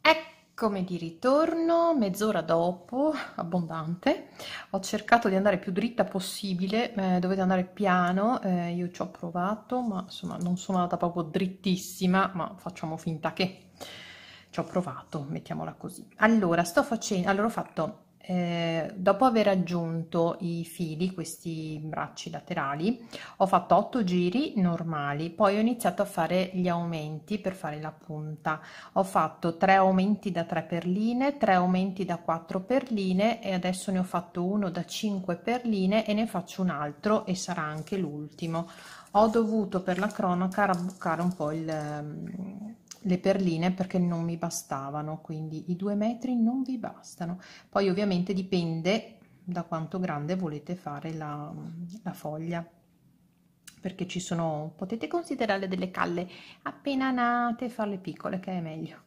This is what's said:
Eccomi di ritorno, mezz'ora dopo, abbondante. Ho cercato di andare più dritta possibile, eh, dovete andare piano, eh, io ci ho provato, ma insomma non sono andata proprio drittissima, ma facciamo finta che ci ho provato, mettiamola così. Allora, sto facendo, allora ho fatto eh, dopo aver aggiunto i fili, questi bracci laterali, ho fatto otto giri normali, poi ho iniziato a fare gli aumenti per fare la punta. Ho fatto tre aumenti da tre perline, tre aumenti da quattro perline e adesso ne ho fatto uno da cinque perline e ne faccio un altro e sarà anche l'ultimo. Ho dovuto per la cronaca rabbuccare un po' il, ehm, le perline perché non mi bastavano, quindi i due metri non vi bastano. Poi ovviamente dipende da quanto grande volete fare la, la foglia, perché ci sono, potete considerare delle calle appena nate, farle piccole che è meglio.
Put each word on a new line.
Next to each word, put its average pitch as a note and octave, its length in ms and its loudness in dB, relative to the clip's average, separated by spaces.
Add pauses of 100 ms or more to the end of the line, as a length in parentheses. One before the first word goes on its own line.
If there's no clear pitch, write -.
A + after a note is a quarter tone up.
Eccomi A3+ 840 2
di F3+ 140 -4
ritorno, E4 960 2
mezz'ora G3 460 2
dopo, F#3 720 2 (220)
abbondante. E3+ 920 -2 (400)
Ho G3 100 -2
cercato G#3+ 480 2
di F#3+ 80 4
andare F#3+ 220 4
più G3 120 -6
dritta G#3 340 0
possibile, F#3+ 880 -2
eh, F#3 280 2
dovete F#3 200 2
andare F#3 240 4
piano, F#3 800 2
eh, F3 300 0
io F3 180 -2
ci - 100 -10
ho F3+ 80 -2
provato, F#3 720 -4
ma G3+ 220 -2
insomma F#3 340 -10
non F3 220 -2
sono F#3 200 0
andata F3 180 2
proprio F3 260 0
drittissima, F#3 1120 0
ma E3 240 -4
facciamo E3 380 -8
finta D#3+ 360 -4
che - 380 -2 (800)
ci - 100 -6
ho D#3 40 -2
provato, D#3 640 -4
mettiamola D#3+ 460 -8
così. - 320 -14 (100)
Allora, G3 480 6
sto - 180 4
facendo, G3 480 0
allora G3 160 4
ho A#3 40 2
fatto - 560 -4 (240)
eh, E3+ 680 0
dopo F#3+ 280 4
aver A3+ 220 6
aggiunto E3+ 920 0
i E3+ 240 -4
fili, E3 480 -4
questi D#3+ 680 -8
bracci D#3 460 -6
laterali, D#3+ 760 -4 (300)
ho G3 100 4
fatto F3+ 300 6
otto G#3 260 2
giri F3+ 540 2
normali, E3 760 0
poi G3+ 260 4
ho G#3+ 40 2
iniziato A3 420 2
a F#3+ 40 2
fare F3+ 460 0
gli F3+ 140 0
aumenti E3+ 720 -2
per F#3 160 -4
fare D3+ 260 -6
la D#3 120 -8
punta. D3+ 680 -6 (340)
Ho F#3+ 100 4
fatto E3+ 520 0
tre F#3+ 180 6
aumenti F#3+ 580 4
da E3+ 100 -2
tre E3 220 -2
perline, A3+ 720 0
tre G#3 180 4
aumenti F#3 500 2
da E3+ 120 -2
quattro E3 460 -4
perline G#3+ 800 2
e G3 140 -2
adesso F#3 380 -2
ne F#3 80 2
ho F3+ 40 2
fatto F3+ 400 -4
uno G3 260 0
da F3 140 -4
cinque F#3 520 -4
perline A3 680 2
e G#3+ 80 -2
ne G#3+ 140 2
faccio F#3+ 360 -4
un F3+ 80 2
altro D3+ 560 0
e F3+ 100 0
sarà F3 260 -4
anche D#3 340 -4
l'ultimo. E3 720 -4 (440)
Ho G#3+ 160 8
dovuto G#3+ 540 2
per F3+ 160 0
la G3+ 100 0
cronaca F#3 560 2
rabbuccare F3+ 580 0
un F3+ 100 2
po' D3+ 200 -2
il, D#3+ 160 -4
ehm, E3 1080 -8 (320)
le F3+ 120 4
perline F#3 540 2
perché F#3 260 -2
non E3+ 260 2
mi E3+ 120 -2
bastavano, D3+ 840 -6
quindi D#3 500 -8
i F3 60 0
due G3 180 -2
metri A#3+ 420 0
non A#3+ 260 2
vi B3+ 140 -4
bastano. F3+ 640 -8 (280)
Poi G3+ 200 4
ovviamente F#3+ 460 2
dipende F3+ 840 0 (240)
da F3 200 -6
quanto D#3+ 380 -6
grande D#3 340 -2
volete D#3 400 -4
fare D3 400 -8
la, D3+ 380 -8 (500)
la F#3 100 -8
foglia, E3 560 -6 (1120)
perché F3+ 280 -6
ci F#3 100 -4
sono, E3 580 -2
potete A3+ 300 -6
considerare B3+ 600 -2
delle F#3 220 -2
calle F3 380 -2 (340)
appena C4 500 -2
nate, A#3+ 560 0
farle G#3 300 -4
piccole F#3 420 -6
che F#3 120 -8
è F3+ 80 -4
meglio. D#3+ 460 -8